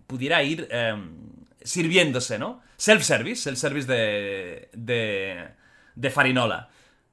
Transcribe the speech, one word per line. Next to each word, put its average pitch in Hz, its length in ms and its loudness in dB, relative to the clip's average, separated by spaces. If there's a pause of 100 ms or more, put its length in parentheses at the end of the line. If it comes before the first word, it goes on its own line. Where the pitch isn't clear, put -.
pudiera 139 360 2
ir, 151 280 -2
eh, 113 240 -2 (680)
sirviéndose, 160 760 2
¿no? 196 220 -8 (160)
Self-service, 170 760 2
self-service 139 400 -2
de, 101 840 -2
de, 101 760 -4 (460)
de 127 160 -4
Farinola. 127 580 2 (440)